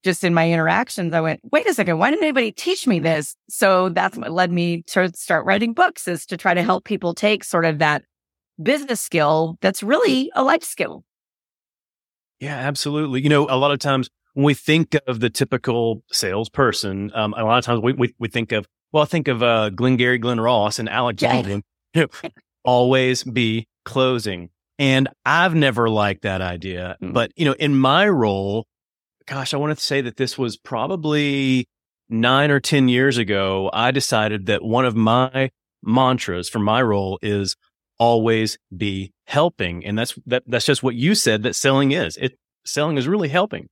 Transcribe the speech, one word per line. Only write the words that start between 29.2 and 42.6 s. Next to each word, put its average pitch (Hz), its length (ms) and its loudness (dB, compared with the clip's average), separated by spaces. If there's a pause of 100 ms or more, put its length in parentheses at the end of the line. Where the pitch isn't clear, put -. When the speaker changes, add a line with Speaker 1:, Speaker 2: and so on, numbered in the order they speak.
Speaker 2:
gosh, 135 280 -8
I 147 40 -4
want 147 180 -2
to - 80 -8
say 139 180 0
that 120 160 -8
this 131 200 -4
was 120 180 -4
probably 139 1120 -2 (440)
nine 127 420 4
or 139 80 4
ten 135 280 2
years 127 300 4
ago, 98 560 0
I 117 180 2
decided 107 540 -2
that 104 180 0
one 120 220 2
of 117 100 0
my 131 540 2 (320)
mantras 117 680 0
for 113 120 -6
my 107 220 2
role 98 420 0
is 101 320 -2 (440)
always 113 600 2 (160)
be 95 360 -6 (140)
helping. 101 580 -2
And 104 140 -6
that's, 117 160 -4 (140)
that, 123 180 -2
that's 120 200 -2
just 135 180 0
what 127 120 0
you 156 200 2
said 107 280 0
that 113 120 -2
selling 135 360 2
is. 87 260 -4
It, - 200 -6 (260)